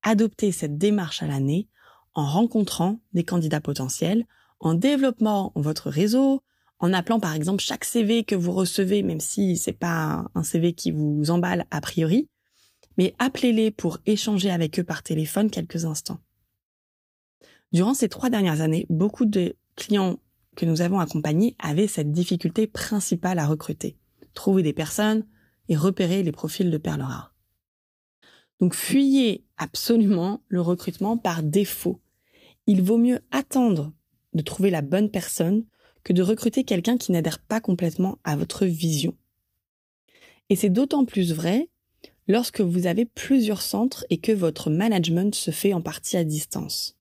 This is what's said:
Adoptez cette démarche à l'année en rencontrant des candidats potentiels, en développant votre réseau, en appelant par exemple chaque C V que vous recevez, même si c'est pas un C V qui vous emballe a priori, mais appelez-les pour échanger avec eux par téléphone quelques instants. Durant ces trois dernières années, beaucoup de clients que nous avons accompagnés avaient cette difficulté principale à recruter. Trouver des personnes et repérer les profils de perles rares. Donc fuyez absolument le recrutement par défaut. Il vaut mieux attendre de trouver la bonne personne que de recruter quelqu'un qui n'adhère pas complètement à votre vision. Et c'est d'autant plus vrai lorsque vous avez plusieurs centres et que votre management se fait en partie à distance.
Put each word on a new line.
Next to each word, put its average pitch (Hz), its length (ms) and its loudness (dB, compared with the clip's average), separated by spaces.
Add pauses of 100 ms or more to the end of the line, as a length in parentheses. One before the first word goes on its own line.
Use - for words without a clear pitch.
Adoptez 214 480 2
cette 147 260 -6
démarche 196 460 0
à 156 40 -4
l'année 143 400 0 (460)
en 151 120 -2
rencontrant 202 720 0 (140)
des 170 100 0
candidats 156 380 0
potentiels, 160 640 -2 (340)
en 160 140 0
développant 226 840 2
votre 151 340 -2
réseau, 247 520 2 (380)
en 180 140 2
appelant 196 260 0
par 165 160 -2
exemple 180 280 -2
chaque - 220 -6
C 233 180 0
V 226 200 2
que 214 120 -2
vous 175 180 0
recevez, 190 500 0
même 170 160 -2
si 185 380 0
c'est - 160 -4
pas 160 520 -2 (100)
un 165 80 -2
C - 160 -2
V 170 140 2
qui 170 180 -4
vous 151 400 0
emballe 180 380 0
a 147 120 -4
priori, 175 460 0 (720)
mais 185 220 2
appelez-les 233 520 2
pour 165 340 -4
échanger 202 440 0
avec 165 300 0
eux 175 40 -2
par 175 200 -6
téléphone 170 480 0
quelques 165 340 -6
instants. 160 340 -8 (1500)
Durant 190 200 4
ces 233 160 0
trois - 200 -4
dernières 185 320 2
années, 160 280 0
beaucoup 196 360 0
de 208 300 0 (200)
clients 190 440 0 (360)
que 170 100 -2
nous 165 160 2
avons 185 180 2
accompagnés 160 600 0
avaient 165 280 0
cette 147 260 -2
difficulté 175 520 0
principale 190 720 -2
à 151 80 0
recruter. - 520 -4 (360)
Trouver 190 300 2
des 151 100 0
personnes 214 520 -2 (440)
et 165 60 2
repérer 185 480 0
les 160 80 0
profils 165 400 -2
de 151 60 -2
perles 156 240 -4
rares. 127 340 -8 (1200)
Donc 180 140 2
fuyez 269 720 2 (120)
absolument 196 880 2
le 180 140 0
recrutement 180 560 -2
par 170 260 -2
défaut. 185 580 -2 (680)
Il 190 140 4
vaut 208 160 4
mieux 240 220 4 (120)
attendre 220 600 0 (420)
de 160 80 0
trouver 190 280 0
la 160 120 0
bonne 190 300 0
personne 196 540 -2 (400)
que 185 80 0
de 180 80 4
recruter 220 420 0
quelqu'un 220 340 0
qui - 140 -2
n'adhère 165 280 0
pas 220 200 -2
complètement 180 640 -2
à 147 140 -2
votre 170 280 -2
vision. 160 480 -2 (1400)
Et 196 60 6
c'est 202 140 2
d'autant 269 340 2
plus 180 300 0
vrai 180 360 0 (600)
lorsque 226 320 0
vous 180 260 2
avez 202 180 2
plusieurs 220 560 0
centres - 480 -2
et 160 100 0
que 220 120 0
votre 165 380 0
management 180 680 2
se - 160 -4
fait 202 220 0
en 170 80 -2
partie - 340 -8
à 175 80 2
distance. - 760 -6